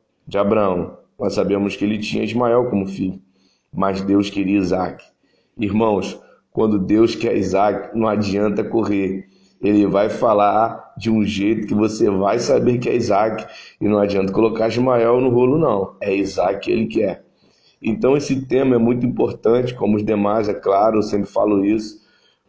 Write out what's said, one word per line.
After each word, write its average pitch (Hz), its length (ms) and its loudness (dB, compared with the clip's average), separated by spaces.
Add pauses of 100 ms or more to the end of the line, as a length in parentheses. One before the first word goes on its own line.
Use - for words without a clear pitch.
(240)
de 98 140 -4
Abraão. 101 580 0 (220)
Nós 95 160 -4
sabemos 101 400 0
que 101 100 -6
ele 107 140 0
tinha 107 240 -6
Ismael 120 440 0
como 98 200 -2
filho, 95 340 -6 (520)
mas 95 300 -2
Deus 98 280 2
queria 101 280 0
Isaac. 90 460 -2 (540)
Irmãos, 104 600 -2 (320)
quando 107 260 0
Deus 110 380 2
quer 110 200 -2
Isaac, 101 640 -2
não 110 80 0
adianta 104 560 0
correr. 98 640 -2 (340)
Ele 104 260 4
vai 101 240 2
falar 107 880 2
de 113 120 -4
um 110 140 2
jeito 101 420 0
que 107 80 -4
você 107 360 2
vai 98 280 0
saber 120 400 2
que 123 100 -4
é 120 60 0
Isaac. 107 520 0 (340)
E 104 80 0
não 104 100 2
adianta 98 320 0
colocar 110 380 0
Ismael 120 520 2
no 131 100 2
rolo, 127 260 4
não. 110 440 0
É 101 140 -2
Isaac 95 460 -2
que - 100 -6
ele 107 160 0
quer. 101 380 -2 (560)
Então, 113 340 0
esse 139 300 -2
tema 131 300 2
é 120 40 4
muito 120 280 0
importante, 123 680 0
como 104 240 -2
os 104 80 -2
demais, 104 460 0
é 98 40 -2
claro, 104 440 2
eu 104 40 4
sempre 101 280 -4
falo 104 340 0
isso, 110 340 -2 (500)